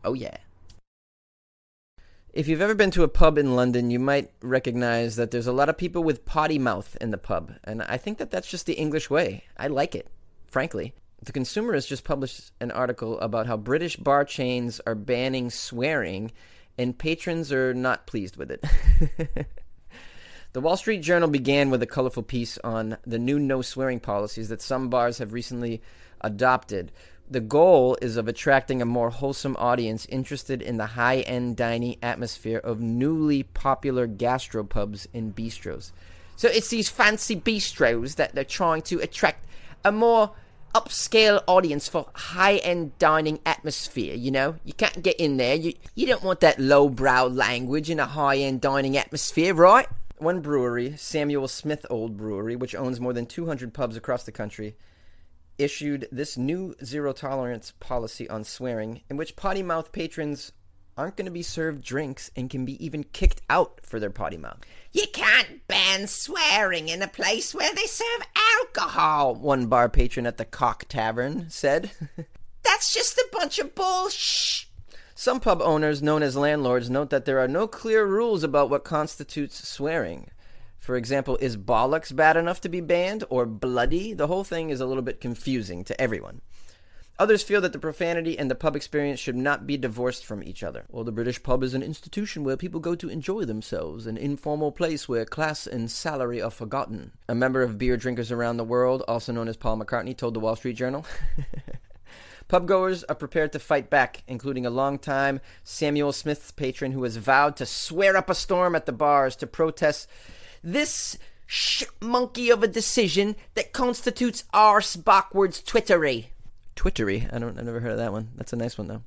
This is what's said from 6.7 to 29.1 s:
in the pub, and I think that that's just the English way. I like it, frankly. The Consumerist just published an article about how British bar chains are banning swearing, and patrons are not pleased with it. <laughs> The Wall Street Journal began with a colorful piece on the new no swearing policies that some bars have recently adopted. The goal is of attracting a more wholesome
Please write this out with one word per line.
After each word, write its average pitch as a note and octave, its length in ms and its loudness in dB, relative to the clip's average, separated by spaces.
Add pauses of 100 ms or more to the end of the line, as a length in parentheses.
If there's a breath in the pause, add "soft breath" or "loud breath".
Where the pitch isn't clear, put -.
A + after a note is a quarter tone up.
in A#2 100 -4
the G2+ 80 -4
pub, E2+ 340 -4 (120)
and A2 180 -8
I - 160 -6
think G#3+ 200 -8
that - 120 -8
that's - 200 -6
just F3 140 -8
the E3+ 100 -2
English D3+ 360 -2
way. C#3 340 0 (140)
I B2 80 -6
like C#3+ 280 -2
it, - 140 -8 (380)
frankly. C3 480 -4 (280)
The - 100 -14
Consumerist D#3+ 560 -2
just C3+ 160 -8
published - 560 -6
an A#2+ 100 -6
article A#2+ 500 -4
about A2+ 260 -2
how A#2 100 -2
British C#3+ 400 -2
bar C#3+ 280 2
chains B2 640 -4
are A2+ 80 -2
banning B2 560 -2
swearing, A2+ 800 -4 (460 soft breath)
and B2 180 -2
patrons D#3+ 560 -2
are C3 220 2
not B2+ 320 -2
pleased F#2+ 300 -6
with C2+ 140 -10
it. - 140 -8
<laughs> - 1000 6 (880 loud breath)
The B2+ 80 -6
Wall E3 160 2
Street G#3 240 -2
Journal E3 300 4
began C#3 400 4
with B2+ 120 2
a A#2 40 0
colorful B2+ 360 -2
piece A#2+ 360 -6
on A2+ 480 -4
the A#2 120 -4
new C3 200 0
no C3+ 240 0
swearing C3 380 -4
policies G#2 500 -4
that A2 100 -8
some C3 300 -4
bars A#2+ 260 2
have G#2+ 160 -8
recently A#2+ 480 -6 (400 soft breath)
adopted. G#2+ 720 0 (380 soft breath)
The B2+ 100 -2
goal C3+ 600 8
is A#2 160 -2
of A2 100 -2
attracting C3 540 2
a A#2 40 0
more A#2 220 2
wholesome C3+ 480 -4